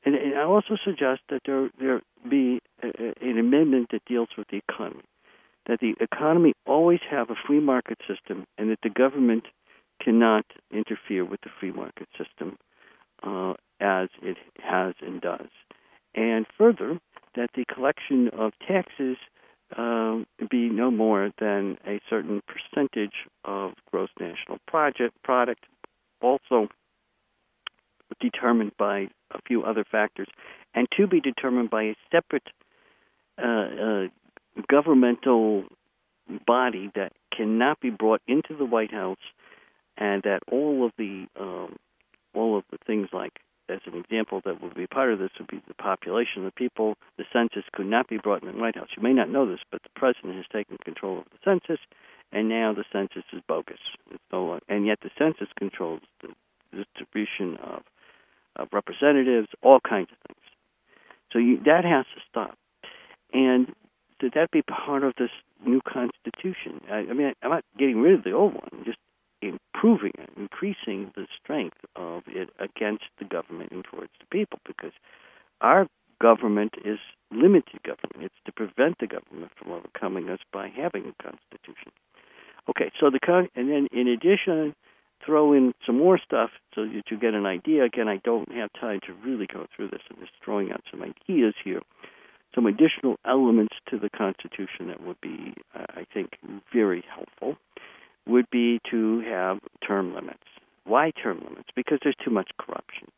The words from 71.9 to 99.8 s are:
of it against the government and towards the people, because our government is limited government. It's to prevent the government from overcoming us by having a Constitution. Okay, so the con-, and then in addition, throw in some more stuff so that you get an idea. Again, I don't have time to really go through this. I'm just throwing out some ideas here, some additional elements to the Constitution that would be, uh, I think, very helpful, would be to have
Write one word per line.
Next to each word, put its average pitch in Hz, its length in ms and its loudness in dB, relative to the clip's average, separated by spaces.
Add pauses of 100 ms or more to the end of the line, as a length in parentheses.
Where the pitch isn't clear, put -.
of 87 320 -10
it 92 200 -8 (120)
against 104 420 -6 (160)
the 107 60 -10
government 85 480 -10
and 90 100 -12
towards 90 380 -16
the - 100 -20
people, - 340 -4
because - 280 -14 (680)
our 170 280 6 (320)
government 110 540 4 (100)
is 107 160 -4 (320)
limited 156 500 4
government. - 480 -10
It's - 40 -20 (120)
to 104 60 -12
prevent 127 480 -2
the 110 80 -4
government - 500 -14
from - 140 -14
overcoming 92 560 -8
us - 100 -8 (140)
by 101 160 -10
having 135 380 -8
a - 160 -18
Constitution. - 680 -20 (800)
Okay, - 300 -2
so 147 100 8
the 131 80 0
con-, 180 380 4
and 127 120 0
then 143 220 2
in 123 160 2
addition, 156 720 2 (500)
throw 151 260 6
in 131 220 6 (100)
some 123 140 2
more 175 260 6
stuff 117 260 0 (260)
so 107 80 -4
that 110 260 -8
you 110 80 -6
get 113 160 0
an 101 120 0
idea. 135 360 2
Again, 117 240 0
I 98 160 -2
don't 117 300 -2
have 107 180 -6 (100)
time 107 280 -4
to 95 40 -16 (160)
really 110 240 -4
go 85 220 -10
through 101 140 -8
this. - 200 -12
I'm - 120 -20
just 90 120 -18 (120)
throwing 101 260 -2
out - 180 -10
some - 140 -14
ideas 123 520 0 (100)
here, 95 160 -6 (760)
some 120 120 4
additional 127 500 2 (100)
elements 117 480 4 (160)
to 113 80 -4
the 101 120 -4
Constitution - 760 -8
that - 160 -12
would - 180 -12
be, - 340 -12 (200)
uh, - 140 -12
I - 260 -14
think, - 240 -6 (340)
very 98 300 2 (100)
helpful, - 440 -8 (680)
would 120 280 4
be 120 260 2 (100)
to 113 340 0
have 95 360 -2 (260)